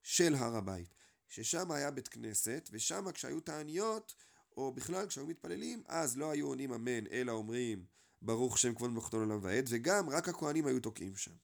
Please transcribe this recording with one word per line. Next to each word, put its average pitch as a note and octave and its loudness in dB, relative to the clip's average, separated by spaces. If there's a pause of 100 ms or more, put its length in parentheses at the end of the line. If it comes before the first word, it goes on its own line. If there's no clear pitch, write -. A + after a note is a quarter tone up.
של E3+ 6
הר A#2 0
הבית, F#2+ -4 (320)
ששם E3+ -2
היה C#3+ 0
בית C3+ -8
כנסת, A2+ -4
ושם F3 -2
כשהיו C#3+ -6
תעניות, E3+ -4 (420)
או C3 0
בכלל F3 -4
כשהיו C#3+ -6
מתפללים, G3 -6
אז C#3+ 0
לא D3+ -2
היו D3 0
עונים C3+ -2
"אמן", A#2 0
אלא B2 0
אומרים, A2 0 (360)
"ברוך A#2 2
שם B2 6
כבוד A#2+ 0
מלאכתו A2+ 0
לעולם G#2+ 2
ועד", G#2 4
וגם D#3 4
רק E3 2
הכהנים D#3 2
היו B2+ 4
תוקעים G2 -6
שם. G2 -8 (120)